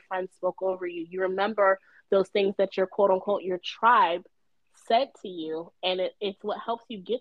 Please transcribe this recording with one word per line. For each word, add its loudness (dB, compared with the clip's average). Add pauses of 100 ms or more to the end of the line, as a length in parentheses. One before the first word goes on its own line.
friends -6
spoke -4
over -4
you. -8
You -6
remember 2 (300)
those 2
things 0
that 0
your 2
quote 2
unquote, 0
your -4
tribe 2 (640)
said 2 (120)
to -14
you. -8 (120)
And 0
it, -2
it's -6
what -4
helps -6
you -10
get -6